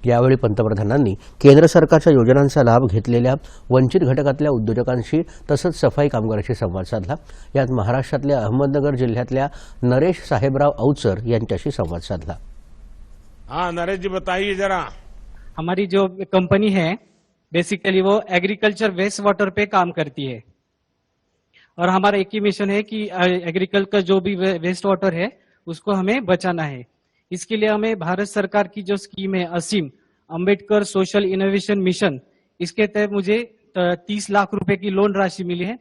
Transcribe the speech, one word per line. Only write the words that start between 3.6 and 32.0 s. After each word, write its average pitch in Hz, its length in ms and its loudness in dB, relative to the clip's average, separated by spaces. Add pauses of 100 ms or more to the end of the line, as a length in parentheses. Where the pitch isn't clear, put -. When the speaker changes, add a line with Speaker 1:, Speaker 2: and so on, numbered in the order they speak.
Speaker 1:
वंचित 131 320 4
घटकातल्या 143 500 0
उद्योजकांशी 120 720 0 (300)
तसंच 156 240 0
सफाई 143 320 0
कामगारांशी 110 480 -2
संवाद 95 300 -4
साधला. 107 300 -6 (400)
यात 131 160 0
महाराष्ट्रातल्या 127 680 0
अहमदनगर 135 560 0
जिल्ह्यातल्या 123 520 -2 (340)
नरेश 131 480 2
साहेबराव 139 480 2
अवचर 120 380 2 (100)
यांच्याशी 110 460 -2
संवाद 85 300 -4
साधला. - 320 -8 (1160)
Speaker 2:
हाँ, 175 220 -4
नरेश 175 280 -4
जी, 185 80 -8
बताइए 190 460 -4
जरा. 190 280 -2 (760)
Speaker 3:
हमारी 180 280 -2
जो 190 220 2
कंपनी 190 600 0
है, 185 260 0 (600)
basically 185 500 0
वो 202 160 4 (100)
एग्रीकल्चर 202 600 0
वेस्ट 196 320 -4
वाटर 202 280 2
पे 208 160 -2
काम 185 260 0
करती 147 360 -6
है 123 100 -8 (1400)
और 175 120 2
हमारा 196 280 2
एक 196 160 -2
ही 214 60 -2
मिशन 202 300 -2
है 202 120 0
कि, 214 260 -8
अ, 180 160 -2
एग्रीकल्चर 185 680 -2
का 208 60 4
जो 190 200 2
भी 190 160 -4
वे-, 185 240 -2
वेस्ट 180 260 -4
वाटर 190 280 0
है, 170 140 -2 (380)
उसको 170 260 -6
हमें 202 340 0
बचाना 175 380 0
है. 139 180 -10 (520)
इसके 214 240 -6
लिए 214 120 0
हमें 214 300 0
भारत 185 280 -4
सरकार 202 400 -2
की 208 140 -14
जो 190 140 -4
स्कीम 190 400 -6
है, 180 100 -2
असीम, 170 440 -4 (420)
अम्बेडकर 202 520 0
सोशल 196 400 -2
इनोवेशन 196 560 -2
मिशन, 180 400 0 (400)